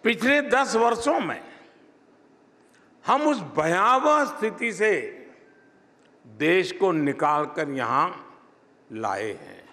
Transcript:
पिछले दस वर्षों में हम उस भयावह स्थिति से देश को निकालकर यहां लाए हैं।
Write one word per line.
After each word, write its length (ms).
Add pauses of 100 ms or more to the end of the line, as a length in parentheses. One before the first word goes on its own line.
पिछले 380
दस 360
वर्षों 440
में 280 (1600)
हम 160
उस 180
भयावह 840
स्थिति 480
से 540 (1000)
देश 460
को 200
निकालकर 760
यहां 420 (840)
लाए 400
हैं। 400